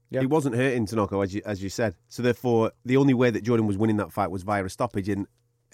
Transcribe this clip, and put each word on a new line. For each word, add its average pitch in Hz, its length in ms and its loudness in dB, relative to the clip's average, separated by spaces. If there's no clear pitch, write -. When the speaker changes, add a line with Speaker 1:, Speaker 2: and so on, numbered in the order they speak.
Speaker 1:
Yeah. 127 100 -4
Speaker 2:
He 135 60 0
wasn't 135 300 0
hurting 123 300 0
Tinoco, 101 380 0
as 92 100 -4
you, 101 120 -6
as 101 160 -6
you 95 80 -6
said. 107 240 -2
So, - 140 -10
therefore, 117 500 2
the 127 140 2
only 139 160 6
way 120 160 4
that 104 140 -2
Jordan 113 220 2
was 101 120 -2
winning 110 180 2
that 98 160 -4
fight 98 180 -2
was 92 120 -8
via 101 220 -2
a 95 40 -8
stoppage, 104 400 -6
and 98 180 -2